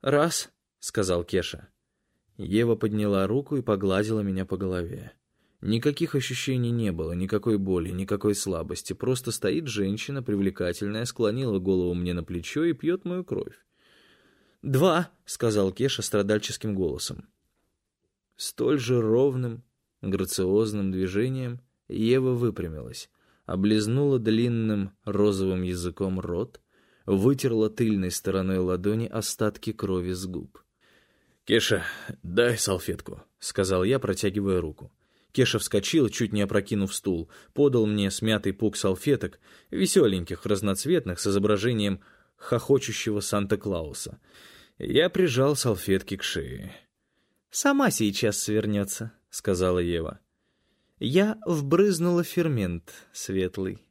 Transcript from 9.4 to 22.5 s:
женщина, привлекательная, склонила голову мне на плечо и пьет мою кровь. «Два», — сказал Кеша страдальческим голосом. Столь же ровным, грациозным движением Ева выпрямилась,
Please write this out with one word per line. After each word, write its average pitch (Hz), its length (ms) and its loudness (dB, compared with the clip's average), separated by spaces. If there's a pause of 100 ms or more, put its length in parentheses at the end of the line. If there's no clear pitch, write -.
женщина, 104 560 -4
привлекательная, 101 840 -2
склонила 113 520 0
голову 90 360 2
мне 87 200 -2
на 87 80 -4
плечо 87 420 -4
и 170 80 0
пьет 170 320 -4
мою 180 200 -6
кровь. - 320 -6 (1040)
«Два», — 160 480 4 (140)
сказал 104 480 0
Кеша 127 300 -2
страдальческим 104 720 0
голосом. - 540 -4 (1080)
Столь 127 420 0
же 120 220 2
ровным, 120 640 2 (380)
грациозным 98 920 0
движением 120 680 -2 (260)
Ева 127 420 2
выпрямилась, 85 800 -4 (360)